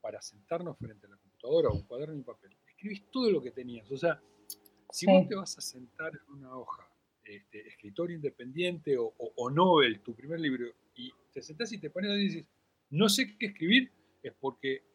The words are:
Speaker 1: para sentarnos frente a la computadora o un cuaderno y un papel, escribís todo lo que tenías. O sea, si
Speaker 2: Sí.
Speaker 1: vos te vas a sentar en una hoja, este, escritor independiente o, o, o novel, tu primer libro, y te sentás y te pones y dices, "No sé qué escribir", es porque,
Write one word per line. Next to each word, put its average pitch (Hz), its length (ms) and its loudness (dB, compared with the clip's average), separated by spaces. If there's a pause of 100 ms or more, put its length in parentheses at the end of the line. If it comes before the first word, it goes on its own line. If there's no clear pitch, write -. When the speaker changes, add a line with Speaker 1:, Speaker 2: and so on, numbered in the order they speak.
Speaker 1:
para 107 200 -10
sentarnos 165 560 -10
frente 104 300 -14
a - 20 -20
la 101 80 -20
computadora 143 520 0
o 101 60 0
un 78 80 -4
cuaderno 147 320 -8
y - 20 -8
un 131 60 -10
papel, - 320 -18 (120)
escribís 202 440 -12
todo 247 200 2
lo 160 100 2
que 123 100 -10
tenías. 120 400 -12
O 135 60 -6
sea, 156 240 0 (720)
si - 140 -4
Speaker 2:
Sí. 196 60 8
Speaker 1:
vos 185 160 8
te 214 80 -4
vas 190 220 -8
a - 40 -16
sentar 131 520 -12
en 143 200 -20
una 131 220 -16
hoja, - 320 -12 (360)
este, 104 440 -18
escritor 110 440 -8
independiente 151 880 -4
o, 117 200 -2
o, 113 180 -10
o 123 140 -4
novel, 143 520 6
tu 117 140 -12
primer 156 240 -10
libro, 131 260 -2 (300)
y 123 160 -16 (220)
te 131 80 -10
sentás 226 320 -10
y 208 40 -10
te 156 120 -8
pones 196 220 -4
y 202 120 2
dices, 165 240 -2 (420)
"No 180 200 6
sé 226 280 0
qué 220 100 -4
escribir", 208 440 2 (320)
es 120 160 -10
porque, 135 440 -6 (100)